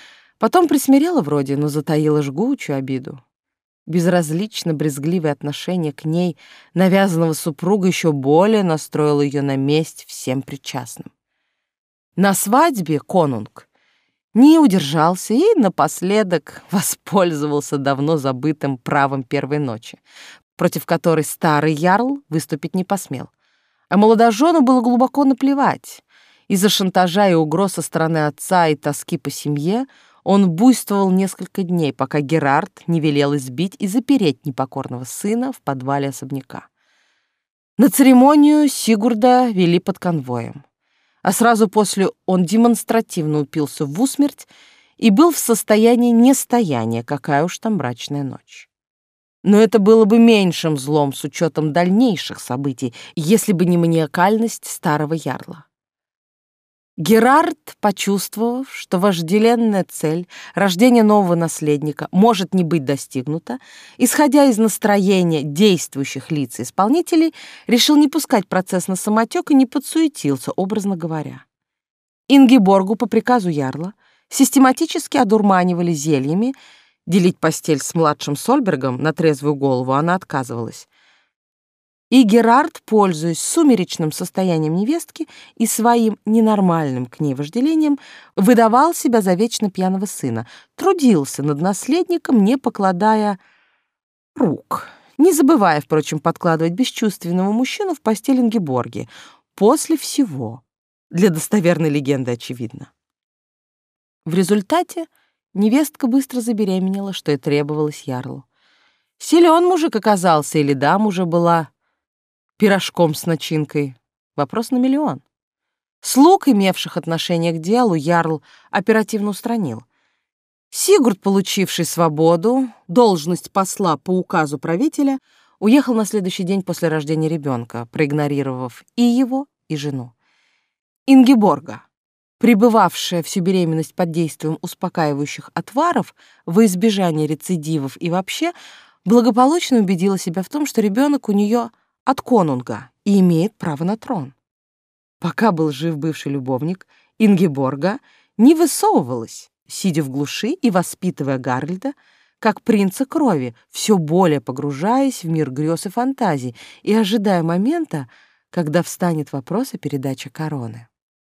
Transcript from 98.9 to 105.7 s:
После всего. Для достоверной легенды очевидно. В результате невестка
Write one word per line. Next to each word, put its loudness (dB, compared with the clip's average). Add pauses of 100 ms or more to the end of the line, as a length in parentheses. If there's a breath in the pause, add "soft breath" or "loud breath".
После 2
всего. -6 (480)
Для 2
достоверной -2
легенды -4
очевидно. -12 (1300)
В -6
результате -2 (460)
невестка 0